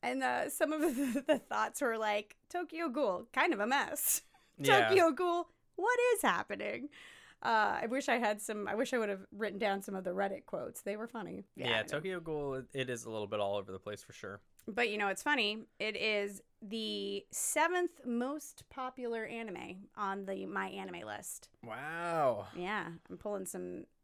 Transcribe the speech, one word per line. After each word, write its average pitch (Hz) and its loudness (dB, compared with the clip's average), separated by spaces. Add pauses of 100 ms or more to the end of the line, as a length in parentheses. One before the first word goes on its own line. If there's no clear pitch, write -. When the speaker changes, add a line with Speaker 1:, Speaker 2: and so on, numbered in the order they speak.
Speaker 1:
And, 254 0
uh, 247 2
some 311 2
of 311 0
<laughs> 302 2
the, 262 0
the 294 6
thoughts - -2
were 233 2
like, 208 0 (120)
"Tokyo 330 -2
Ghoul, 226 0
kind 311 4
of 202 0
a 208 2
mess." - 2
<laughs> - -20
Speaker 2:
Yeah. 392 8
Speaker 1:
"Tokyo 359 8
Ghoul, 349 0 (260)
what 480 2 (160)
is - -4
happening?" 208 0 (520)
Uh, 214 4
I - -2
wish 262 0
I 262 4
had 214 2
some, 208 -4
I 202 -2
wish 240 0
I 254 2
would 220 2
have 196 -4
written 202 -4
down 196 2
some 196 -6
of 185 -4
the 185 -2
Reddit 196 0
quotes. - -6
They 202 -4
were 226 -6
funny. 196 -8 (100)
Yeah, - -4
Speaker 2:
Yeah, 117 4
Speaker 1:
I 107 2
know. 104 -4
Speaker 2:
Tokyo 175 -2
Ghoul, 151 -2
it, 131 -6
it 131 -2
is 117 -4
a 113 -10
little 107 -2
bit 107 -2
all 101 2
over 101 -2
the 95 -8
place 104 -8
for - -20
sure. 101 -12 (260)
Speaker 1:
But 233 0
you 208 -2
know 208 0
what's 196 -2
funny? 220 2 (200)
It 208 -2
is 202 0 (200)
the 208 -4
seventh 349 2 (140)
most 247 -4
popular 247 -4
anime 202 -8
on 196 -4
the 190 -4
My 196 -4
Anime 190 -8
list. - -10 (160)
Speaker 2:
Wow. 139 0 (100)
Speaker 1:
Yeah, 196 -4 (220)
I'm 185 -10
pulling 202 -6
some 180 -8 (180)